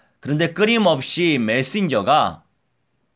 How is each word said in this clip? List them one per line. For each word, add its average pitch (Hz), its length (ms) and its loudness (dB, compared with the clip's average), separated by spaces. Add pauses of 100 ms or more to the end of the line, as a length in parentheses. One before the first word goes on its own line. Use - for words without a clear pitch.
(200)
그런데 156 320 -2
끊임없이 175 840 0
메신저가, 123 1080 0 (720)